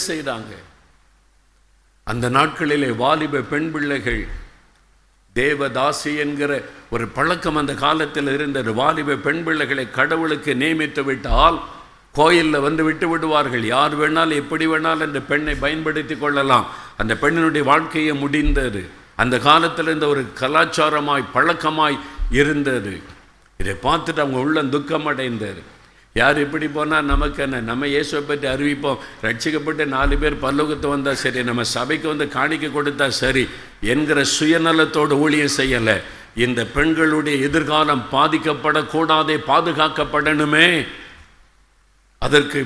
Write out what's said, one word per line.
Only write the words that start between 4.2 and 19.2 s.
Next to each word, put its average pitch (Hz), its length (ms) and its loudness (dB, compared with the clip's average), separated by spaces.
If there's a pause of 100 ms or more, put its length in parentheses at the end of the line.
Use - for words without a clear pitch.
தேவதாசி 139 840 0
என்கிற 143 460 -2 (260)
ஒரு 117 180 -2
பழக்கம் 160 480 -2
அந்த 143 180 -2
காலத்தில் 147 540 0
இருந்த 139 320 -2
ஒரு 110 140 -2
வாலிப 147 420 0
பெண் 156 280 -2
பிள்ளைகளை 139 480 -2
கடவுளுக்கு 151 600 0
நியமித்து 147 500 -2
விட்டால், 135 640 2 (480)
கோயில்ல 156 460 4
வந்து 156 220 0
விட்டு 160 260 0
விடுவார்கள். 151 540 0
யார் 143 360 0
வேணாலும் 156 360 2
எப்படி 156 320 -2
வேணாலும் 160 340 0
அந்த 143 180 -4
பெண்ணை 147 360 -2
பயன்படுத்தி 151 600 -4
கொள்ளலாம். 135 680 2 (100)
அந்த 110 160 0
பெண்ணினுடைய 151 500 2
வாழ்க்கையே 156 500 2
முடிந்தது. 139 760 0 (260)
அந்த 123 240 2